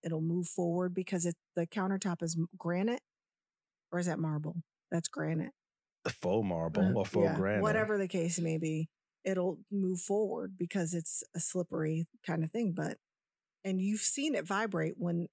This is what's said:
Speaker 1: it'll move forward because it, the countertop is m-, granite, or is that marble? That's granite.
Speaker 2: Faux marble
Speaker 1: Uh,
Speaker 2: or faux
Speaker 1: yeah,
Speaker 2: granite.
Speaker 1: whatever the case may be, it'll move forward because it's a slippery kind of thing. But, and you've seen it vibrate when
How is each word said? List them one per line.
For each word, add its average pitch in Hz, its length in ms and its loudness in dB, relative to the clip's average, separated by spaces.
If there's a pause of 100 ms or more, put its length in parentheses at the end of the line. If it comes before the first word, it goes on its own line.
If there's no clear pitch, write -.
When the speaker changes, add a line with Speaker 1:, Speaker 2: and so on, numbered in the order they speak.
Speaker 1:
it'll 165 180 -2
move 170 280 0
forward 175 460 0
because 180 320 -2
it, 170 100 -2 (180)
the 170 120 0
countertop 190 560 -2
is 165 140 -2
m-, 165 120 0 (100)
granite, 190 440 0 (880)
or 175 80 -2
is 175 60 0
that 170 120 0
marble? 156 380 -2 (340)
That's 170 180 0
granite. 160 440 -4 (560)
Speaker 2:
Faux 101 380 0
marble 82 360 0
Speaker 1:
Uh, 95 180 6
Speaker 2:
or - 40 2
faux 101 220 2
Speaker 1:
yeah, - 100 2
Speaker 2:
granite. - 260 2
Speaker 1:
whatever 214 360 2
the 190 100 0
case 170 320 0
may 160 180 0
be, 160 300 -2 (360)
it'll 185 340 0 (120)
move 190 300 0
forward 196 580 0
because 175 360 -2
it's - 280 2 (140)
a 165 40 -2
slippery 165 680 0 (180)
kind 165 160 0
of 160 80 -2
thing. 220 220 0
But, 156 240 -4 (680)
and 190 160 0
you've 208 200 0
seen 285 340 2
it 160 140 0
vibrate 190 480 0
when 175 360 -2